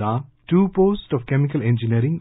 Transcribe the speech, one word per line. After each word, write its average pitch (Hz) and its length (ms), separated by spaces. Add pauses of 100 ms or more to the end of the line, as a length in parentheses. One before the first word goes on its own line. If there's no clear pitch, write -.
are 113 240 (260)
two 190 240
posts 196 380
of 123 160
chemical 139 340
engineering 117 580